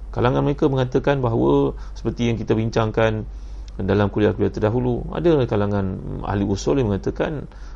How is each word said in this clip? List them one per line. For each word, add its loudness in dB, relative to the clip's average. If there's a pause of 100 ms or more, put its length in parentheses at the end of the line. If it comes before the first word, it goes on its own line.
(140)
Kalangan 2
mereka 2
mengatakan 2
bahawa, 2 (240)
seperti -2
yang 0
kita 0
bincangkan 0 (540)
dalam 2
kuliah-kuliah 2
terdahulu, 0 (140)
ada 4 (160)
kalangan -2
ahli 0
usul 0
yang 2
mengatakan -4 (260)